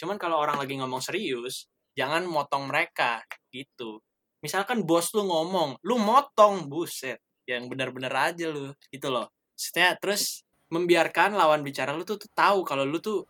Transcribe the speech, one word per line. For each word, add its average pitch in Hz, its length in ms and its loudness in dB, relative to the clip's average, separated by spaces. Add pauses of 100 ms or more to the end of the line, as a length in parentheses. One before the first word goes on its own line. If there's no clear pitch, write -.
Cuman 196 160 -6
kalau 170 160 -2
orang 147 240 2
lagi 135 160 -4
ngomong 131 240 -4
serius, 131 720 -6 (240)
jangan 156 320 -2
motong 139 400 -2
mereka 135 560 0 (320)
gitu. 117 480 -14 (400)
Misalkan 202 400 -2
bos 170 320 2
lu 208 80 2
ngomong, 170 640 0
lu 240 80 2
motong, 208 720 4
buset, 139 560 -8 (240)
yang 123 240 -6
benar-benar 131 640 -2
aja 165 160 -6
lu, 139 240 -8 (160)
gitu 143 160 -8
loh. 120 240 -2 (240)
Maksudnya, 170 400 2
terus - 480 -4 (320)
membiarkan 175 640 2
lawan 151 240 4
bicara 139 320 -4
lu 175 80 -6
tuh, 202 160 -6
tuh - 160 -20
tahu 180 320 4
kalau 139 160 0
lu 147 160 -2
tuh 202 300 -4